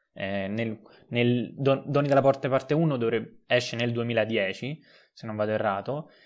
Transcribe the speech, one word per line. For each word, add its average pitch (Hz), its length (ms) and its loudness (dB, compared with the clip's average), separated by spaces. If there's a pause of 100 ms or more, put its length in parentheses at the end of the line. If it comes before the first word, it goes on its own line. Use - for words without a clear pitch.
(140)
Eh, 98 340 -4
nel, 110 320 -4 (300)
nel 120 440 2
Don-, 135 320 0
Doni 143 220 0
della 139 140 6
Morte 139 260 2
parte 131 260 0
uno 156 240 2
dovre-, 113 480 -2
esce 123 300 0
nel 117 160 0
duemiladieci, 113 880 -2 (340)
se - 140 -18
non 110 80 -8
vado 107 160 0
errato, 107 580 -2 (160)